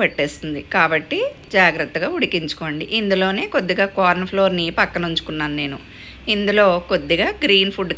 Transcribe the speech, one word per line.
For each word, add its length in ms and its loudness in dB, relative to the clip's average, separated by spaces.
పట్టేస్తుంది. 600 -2
కాబట్టి 440 0
జాగ్రత్తగా 640 2
ఉడికించుకోండి. 680 -4
ఇందులోనే 460 0
కొద్దిగా 320 0
కార్న్ 340 2
ఫ్లోర్‌ని 360 2
పక్కన 300 -2
ఉంచుకున్నాను 520 -4
నేను. 160 -6
ఇందులో 320 4
కొద్దిగా 360 2
గ్రీన్ 320 4
ఫుడ్ 220 -4